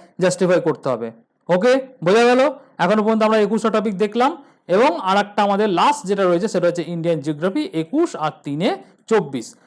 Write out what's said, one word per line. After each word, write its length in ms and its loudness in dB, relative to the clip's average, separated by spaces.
জাস্টিফাই 400 2
করতে 280 -4
হবে। 220 -6
ওকে, 320 2
বোঝা 200 4
গেল? 260 4
এখনো 240 2
পর্যন্ত 200 0
আমরা 160 2
একুশটা 320 0
টপিক 280 -2
দেখলাম 380 0
এবং 340 2
আর 140 0
একটা 260 0
আমাদের 260 2
লাস্ট 380 0
যেটা 180 0
রয়েছে 240 2
সেটা 180 0
হচ্ছে 200 -2
ইন্ডিয়ান 340 -4
জিওগ্রাফি 520 -4
একুশ 440 -2
আর 140 -4
তিনে 320 -2
চব্বিশ। 480 -2